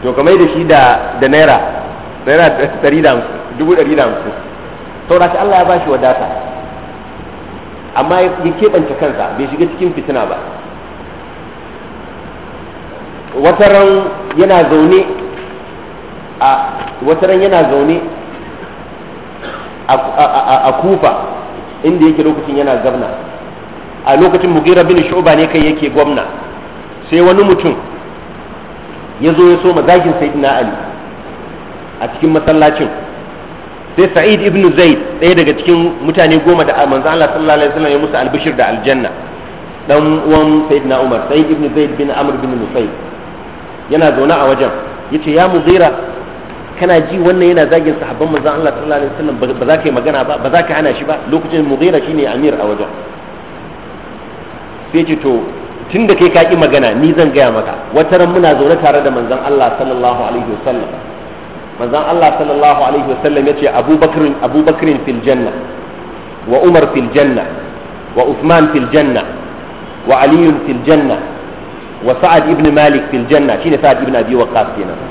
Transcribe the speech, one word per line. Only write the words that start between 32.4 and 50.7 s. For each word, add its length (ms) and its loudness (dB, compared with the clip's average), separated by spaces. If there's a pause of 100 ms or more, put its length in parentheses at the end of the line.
Sai 160 4
Sa'id 280 4
ibn 200 2 (160)
Zaid, 220 6 (220)
ɗaya 140 6
daga 220 4
cikin 340 2 (140)
mutane 400 4
goma 200 4
da 200 2
manzo 240 0
Allah 240 2
sallallahu 260 2
alaihi 140 2
wasallam 180 0
ya 80 2
musu 160 -2
albishir 400 -2
da 120 2
aljanna, 420 0 (800)
dan 420 2
uwan 400 4
Sayyidina 320 2
Umar, 280 0
Sa'id 200 2
ibn 160 0 (100)
Zaid 220 -2
bin 140 -2
Amr 300 -2
bin 160 -4
Nufayl, 320 -4 (1000)
yana 240 4
zaune 180 2
a 160 2
wajen. 220 2 (400)
Yace, 200 -4
"Ya 160 4
Mughira, 440 4 (880)
kana 260 4
ji 160 -6
wannan 320 4
yana 160 4
zagin 320 2
sahabban 320 -4
manzo 160 0
Allah 240 0
sallallahu 260 -2
alaihi 140 -4
wasallam, 240 -4
ba, 160 -2
ba 140 -4
za 100 4
ka 80 -4
yi 60 0
magana 340 0
ba, 160 -4
ba 80 -2
za 140 4
ka 100 -4